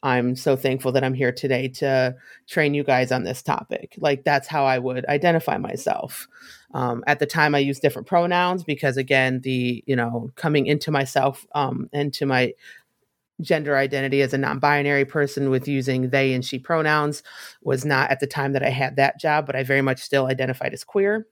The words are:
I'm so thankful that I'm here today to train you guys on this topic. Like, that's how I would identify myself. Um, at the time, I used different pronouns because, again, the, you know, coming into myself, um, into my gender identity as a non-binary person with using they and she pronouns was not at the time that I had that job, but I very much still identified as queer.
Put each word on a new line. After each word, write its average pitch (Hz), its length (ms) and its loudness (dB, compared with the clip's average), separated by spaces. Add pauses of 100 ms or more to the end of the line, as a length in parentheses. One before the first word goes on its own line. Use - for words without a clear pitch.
I'm 123 320 2
so 135 200 0
thankful 131 380 -2
that 135 100 2
I'm 131 120 0
here 127 180 0
today 131 340 -2 (120)
to 131 360 2 (320)
train 147 260 0
you 147 100 -2
guys 127 280 2
on 127 120 0
this 107 180 -6
topic. - 560 -6
Like, 139 260 0
that's 143 240 0
how 151 180 0
I 131 140 2
would 127 280 -4
identify 165 500 2
myself. - 720 -6 (460)
Um, 123 340 -4
at 147 120 2
the 147 60 2
time, 151 300 2
I 143 40 4
used 139 220 0
different - 260 0
pronouns 180 560 2
because, 143 340 -2
again, 131 440 2
the, 123 460 -2
you 135 100 0
know, 120 380 -4
coming 151 320 2
into 147 240 0
myself, 139 540 0 (100)
um, 135 360 -2
into 147 340 -2
my 127 280 2 (880)
gender 147 340 0
identity 135 460 0
as 131 120 0
a 139 40 0
non-binary 143 680 2
person 139 440 -2
with 131 180 0
using 131 420 0
they 135 240 2
and 127 120 -2
she 135 120 -6
pronouns 151 640 0 (400)
was 131 220 -2
not 139 280 2
at 135 100 -2
the 139 60 -2
time 139 260 -2
that 131 100 0
I - 60 2
had 131 260 -2
that 139 240 2
job, 151 260 0
but 131 120 -4
I 135 60 -2
very 135 180 2
much 131 180 0
still 139 280 0
identified 131 460 -2
as - 120 -14
queer. 208 460 0